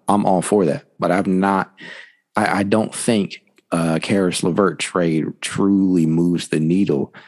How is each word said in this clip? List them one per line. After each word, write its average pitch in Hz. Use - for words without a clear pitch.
I'm 101
all 92
for 101
that. 71
But 87
I'm 92
not, 98
I, 104
I 101
don't 107
think, 104
uh, 82
Caris 95
LeVert 92
trade 82
truly 95
moves 82
the 78
needle 85